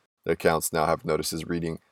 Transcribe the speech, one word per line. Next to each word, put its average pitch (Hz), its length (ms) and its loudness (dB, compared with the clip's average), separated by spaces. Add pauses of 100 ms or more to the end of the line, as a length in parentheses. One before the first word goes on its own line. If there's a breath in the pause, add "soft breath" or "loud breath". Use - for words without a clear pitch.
(240)
Their 85 100 0
accounts 82 380 2
now 80 140 2
have 80 180 0
notices 78 400 -2
reading, 82 360 -4 (120)